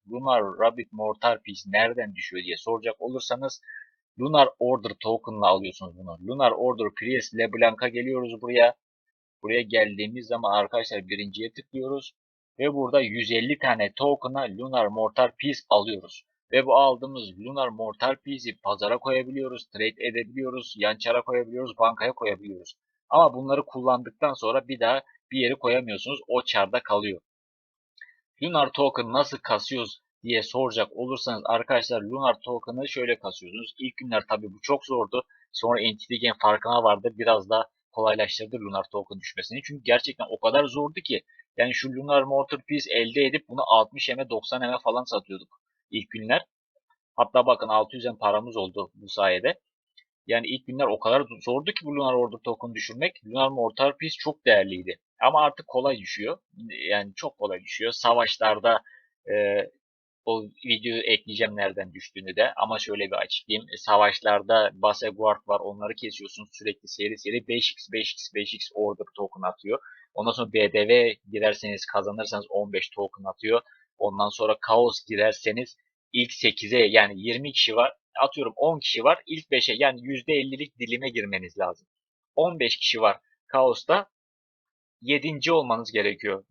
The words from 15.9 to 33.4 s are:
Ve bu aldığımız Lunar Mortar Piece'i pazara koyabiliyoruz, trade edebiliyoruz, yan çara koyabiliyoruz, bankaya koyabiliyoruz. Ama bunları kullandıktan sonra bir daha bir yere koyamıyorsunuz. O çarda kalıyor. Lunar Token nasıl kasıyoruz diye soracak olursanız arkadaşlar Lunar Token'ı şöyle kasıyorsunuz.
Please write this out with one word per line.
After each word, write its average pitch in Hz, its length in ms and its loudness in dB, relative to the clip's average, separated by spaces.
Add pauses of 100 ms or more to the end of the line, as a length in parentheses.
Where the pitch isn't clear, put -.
Ve 131 140 4
bu 123 100 6
aldığımız 127 640 2
Lunar 127 300 -6
Mortar 113 540 -4
Piece'i 123 400 -10
pazara 104 360 -2
koyabiliyoruz, 131 680 -4
trade 117 420 -4
edebiliyoruz, 120 680 -8
yan 107 220 0
çara 117 240 0
koyabiliyoruz, 123 560 -4
bankaya 113 340 2
koyabiliyoruz. 98 640 -8 (340)
Ama 151 260 6
bunları 139 320 0
kullandıktan 127 680 0
sonra 120 340 -2
bir 131 120 -8
daha 123 220 2 (280)
bir 127 80 -4
yere 123 160 2
koyamıyorsunuz. 123 720 -2
O 123 180 0
çarda 104 380 0
kalıyor. 104 380 -2 (1200)
Lunar 147 300 0
Token 131 400 0
nasıl 139 260 0
kasıyoruz 113 640 -2 (220)
diye 113 200 0
soracak 113 500 0
olursanız 123 540 -6
arkadaşlar 117 540 0
Lunar 120 440 0
Token'ı 123 440 -8
şöyle 120 300 -2
kasıyorsunuz. 101 600 -12